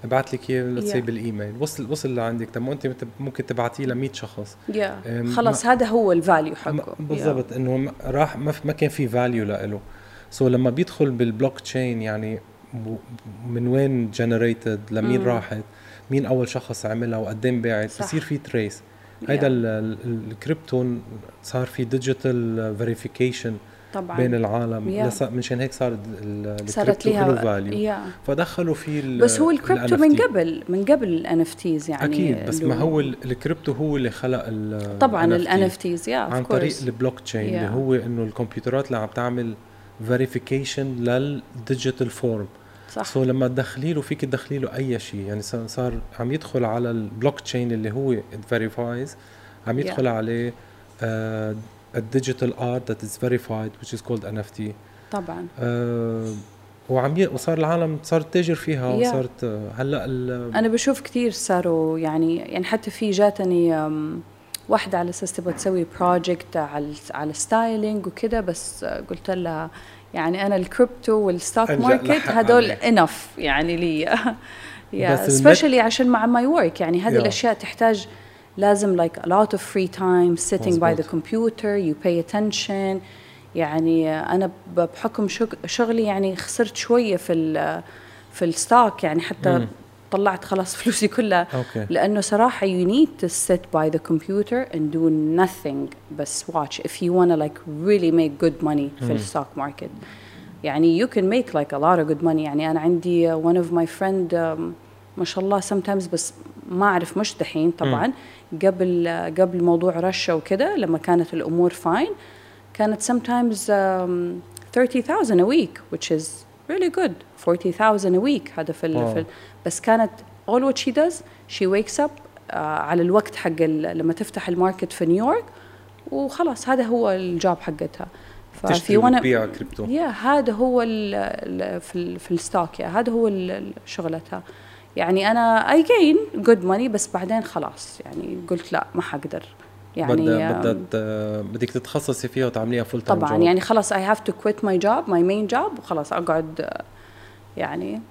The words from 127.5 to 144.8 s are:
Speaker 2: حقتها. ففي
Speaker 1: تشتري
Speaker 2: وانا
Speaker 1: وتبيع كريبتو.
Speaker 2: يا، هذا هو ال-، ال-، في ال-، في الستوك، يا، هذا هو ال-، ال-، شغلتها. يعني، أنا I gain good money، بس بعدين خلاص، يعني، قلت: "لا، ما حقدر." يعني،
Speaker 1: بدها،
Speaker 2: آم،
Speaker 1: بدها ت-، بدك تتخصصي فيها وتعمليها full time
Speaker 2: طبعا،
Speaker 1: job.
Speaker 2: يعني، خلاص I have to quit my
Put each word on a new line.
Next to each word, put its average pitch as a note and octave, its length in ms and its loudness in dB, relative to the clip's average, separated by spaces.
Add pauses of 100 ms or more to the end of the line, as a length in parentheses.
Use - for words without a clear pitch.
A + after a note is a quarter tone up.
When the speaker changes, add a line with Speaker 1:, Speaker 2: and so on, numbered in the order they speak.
Speaker 2:
حقتها. - 480 -8 (460)
ففي F#3 200 0
Speaker 1:
تشتري F3+ 240 4
Speaker 2:
وانا B3 200 6
Speaker 1:
وتبيع B2 280 4
كريبتو. - 400 -8
Speaker 2:
يا، D4 220 0
هذا B3 460 2
هو B3 280 2
ال-، G#3+ 340 -2
ال-، - 640 -4
في - 140 -16
ال-، F3 240 -6
في - 120 -8
الستوك، E3+ 480 -2
يا، - 80 -6
هذا A3+ 240 0
هو A3+ 160 2
ال-، F#3 240 -2
ال-، G3 220 -8 (120)
شغلتها. E3 580 -8 (520)
يعني، F#3+ 360 2
أنا A3+ 400 4
I D#4 140 8
gain F#4+ 640 4
good A3 240 8
money، A#3 180 2
بس G#3 240 -2
بعدين F#3+ 300 -2
خلاص، - 640 -8
يعني، D#3+ 320 -8 (100)
قلت: F3 260 -4
"لا، - 220 0
ما F3 60 0
حقدر." - 420 -8 (520)
يعني، C3 260 2
Speaker 1:
بدها، - 300 2
Speaker 2:
آم، - 80 -2
Speaker 1:
بدها A#2 140 2
ت-، - 220 -6 (500)
بدك A2+ 240 -4
تتخصصي C3 580 -4
فيها C3 180 0
وتعمليها A#2 380 -2
full A#2 140 -6
time A2+ 80 -6
Speaker 2:
طبعا، D#3+ 320 2
Speaker 1:
job. E3 40 4
Speaker 2:
يعني، F3 200 6
خلاص A3 320 2
I G3 40 0
have G3 200 2 (120)
to - 20 -2 (140)
quit G#3 100 2 (100)
my F#3+ 180 2